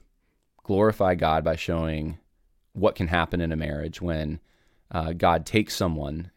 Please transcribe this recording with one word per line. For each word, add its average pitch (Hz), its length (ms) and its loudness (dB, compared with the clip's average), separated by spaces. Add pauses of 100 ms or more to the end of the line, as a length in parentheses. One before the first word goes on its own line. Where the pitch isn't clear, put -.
(600)
glorify 101 540 4
God 80 280 2
by 80 120 0
showing 80 640 -4 (540)
what 101 220 2
can 90 120 -2
happen 85 340 0
in 82 100 -2
a 80 40 -2
marriage 78 460 -6
when, 78 380 -4 (520)
uh, 80 220 -4
God 85 340 2
takes 107 280 2
someone 80 600 -4